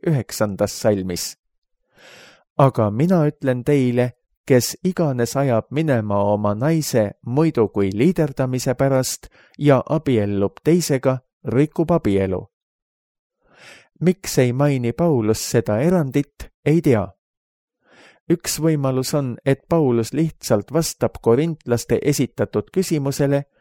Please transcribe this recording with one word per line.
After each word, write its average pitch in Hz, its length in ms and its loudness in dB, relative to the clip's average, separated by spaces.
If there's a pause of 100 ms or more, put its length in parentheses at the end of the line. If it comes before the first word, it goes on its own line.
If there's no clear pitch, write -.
üheksandas 104 720 -2
salmis. 92 580 -2 (1200)
„Aga 120 320 2
mina 156 380 2
ütlen 127 360 -4
teile, 123 480 0 (340)
kes 127 380 2
iganes 143 520 -2
ajab 131 340 0
minema 120 540 0
oma 104 300 0
naise 127 560 0 (160)
muidu 127 420 0
kui 101 260 0
liiderdamise 131 800 0
pärast 135 540 -2 (300)
ja 143 300 2
abiellub 104 640 0 (120)
teisega, 143 540 2 (260)
rikub 156 460 0
abielu.“ 98 560 0 (1500)
Miks - 380 0
ei 127 140 4
maini 131 400 0
Paulus 120 580 0
seda 113 300 0
erandit, 147 720 -2 (140)
ei 160 180 2
tea. 107 260 2 (1200)
Üks - 320 -2
võimalus 135 520 0
on, 135 300 -2
et 139 240 0
Paulus 127 440 0
lihtsalt 135 600 -2
vastab - 480 -4
korintlaste 120 840 0
esitatud - 680 -2
küsimusele, 139 720 -2 (180)